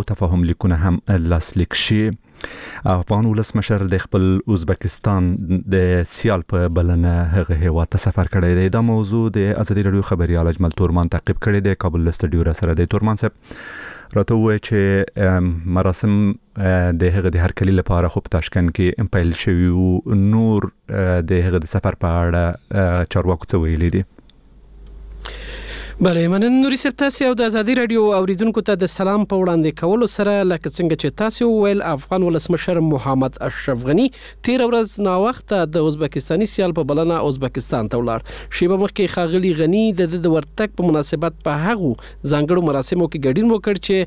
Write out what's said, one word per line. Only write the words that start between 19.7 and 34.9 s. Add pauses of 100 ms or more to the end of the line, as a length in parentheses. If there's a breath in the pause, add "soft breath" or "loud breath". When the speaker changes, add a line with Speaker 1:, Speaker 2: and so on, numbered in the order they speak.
Speaker 1:
وو.
نور،
اه، (100)
د
هغه
د
سفر
په
اړه،
اه،
چارواکو
څه
ویلي
دي؟ (2000 loud breath)
Speaker 2:
بله،
مننه (140)
نوري
صاحب،
تاسې
او
د
ازادي
راډیو
اوریدونکو
ته
د
سلام (120)
په
وړاندې
کولو
سره، (160)
لکه
څنګه
چې
تاسې
وویل،
افغان
ولسمشر
محمد
اشرف
غني (400 loud breath)
تېره
ورځ